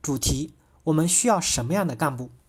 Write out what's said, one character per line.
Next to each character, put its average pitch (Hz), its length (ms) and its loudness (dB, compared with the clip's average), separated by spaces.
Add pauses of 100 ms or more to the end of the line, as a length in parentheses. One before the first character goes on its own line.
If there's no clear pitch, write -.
主 139 160 -4
题： 131 380 -2 (300)
我 165 80 2
们 156 160 2
需 - 180 2
要 208 140 4
什 123 260 -2
么 147 80 0
样 202 100 2
的 139 120 -2
干 139 200 0
部？ 123 140 -10 (180)